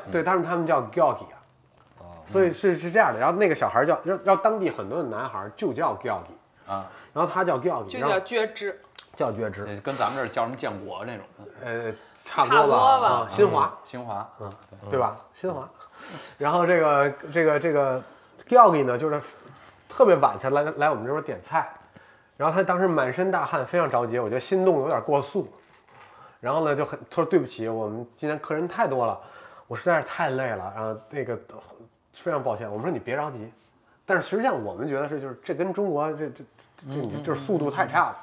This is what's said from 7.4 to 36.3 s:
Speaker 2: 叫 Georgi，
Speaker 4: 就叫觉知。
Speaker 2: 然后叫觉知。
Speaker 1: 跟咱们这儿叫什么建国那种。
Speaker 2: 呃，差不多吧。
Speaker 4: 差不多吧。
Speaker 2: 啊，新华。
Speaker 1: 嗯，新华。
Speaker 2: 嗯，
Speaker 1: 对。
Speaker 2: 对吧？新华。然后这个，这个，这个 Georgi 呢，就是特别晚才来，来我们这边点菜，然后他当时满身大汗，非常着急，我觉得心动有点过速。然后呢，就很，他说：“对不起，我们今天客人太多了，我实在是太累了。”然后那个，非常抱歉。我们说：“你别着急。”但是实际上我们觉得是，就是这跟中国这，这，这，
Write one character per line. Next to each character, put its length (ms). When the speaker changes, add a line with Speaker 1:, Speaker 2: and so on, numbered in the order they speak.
Speaker 2:
叫 140
Georgi， 300
Speaker 4:
就 200
叫 120
觉 280
知。 200
Speaker 2:
然 100
后 20
叫 160
觉 180
知。 320
Speaker 1:
跟 140
咱 160
们 60
这 40
儿 60
叫 160
什 60
么 60
建 160
国 200
那 120
种。 80
Speaker 2:
呃， 260
差 220
不 60
多 80
吧。 20
Speaker 4:
差 20
不 60
多 300
吧。 80
Speaker 2:
啊， 200
新 220
华。 160
Speaker 1:
嗯， 180
新 220
华。 240
Speaker 2:
嗯， 140
Speaker 1:
对。 220
Speaker 2:
对 80
吧？ 180
新 180
华。 160
然 140
后 160
这 120
个， 300
这 100
个， 160
这 140
个 280
Georgi 380
呢， 100
就 140
是 100
特 160
别 100
晚 240
才 120
来， 120
来 120
我 60
们 100
这 60
边 100
点 200
菜， 280
然 120
后 60
他 80
当 160
时 80
满 240
身 180
大 160
汗， 200
非 120
常 120
着 160
急， 120
我 120
觉 40
得 60
心 240
动 160
有 80
点 140
过 200
速。 300
然 140
后 100
呢， 100
就 120
很， 120
他 80
说 120
：“对 80
不 80
起， 220
我 220
们 180
今 100
天 120
客 160
人 100
太 220
多 180
了， 140
我 80
实 80
在 160
是 80
太 220
累 180
了。” 260
然 80
后 160
那 160
个， 120
非 180
常 100
抱 140
歉。 120
我 80
们 60
说 80
：“你 80
别 200
着 120
急。” 220
但 140
是 80
实 100
际 60
上 200
我 100
们 140
觉 100
得 100
是， 120
就 80
是 160
这 100
跟 200
中 160
国 240
这， 40
这， 120
这， 40